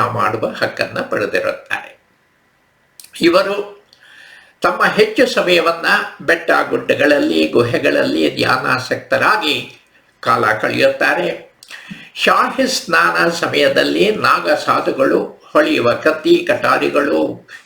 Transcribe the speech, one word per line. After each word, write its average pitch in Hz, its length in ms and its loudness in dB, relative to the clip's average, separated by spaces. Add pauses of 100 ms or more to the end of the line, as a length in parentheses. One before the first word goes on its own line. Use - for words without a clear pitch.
ಮಾಡುವ 110 380 -2
ಹಕ್ಕನ್ನು - 600 -6
ಪಡೆದಿರುತ್ತಾರೆ. - 920 -4 (1200)
ಇವರು 196 600 -2 (760)
ತಮ್ಮ 214 240 0
ಹೆಚ್ಚು 220 420 2
ಸಮಯವನ್ನ 175 580 0 (360)
ಬೆಟ್ಟ 165 300 0 (180)
ಗುಡ್ಡಗಳಲ್ಲಿ, 156 800 2
ಗುಹೆಗಳಲ್ಲಿ 143 880 0
ಧ್ಯಾನಾಸಕ್ತರಾಗಿ 131 1200 -2 (640)
ಕಾಲ 120 260 0
ಕಳೆಯುತ್ತಾರೆ. 135 1080 0 (600)
ಶಾಹಿ 240 520 2
ಸ್ನಾನ 170 600 0
ಸಮಯದಲ್ಲಿ 143 840 2
ನಾಗ 160 400 0
ಸಾಧುಗಳು 139 880 0 (120)
ಹೊಳೆಯುವ 147 400 2
ಕತ್ತಿ, 160 560 2
ಕಟಾರಿಗಳು, 143 960 0 (180)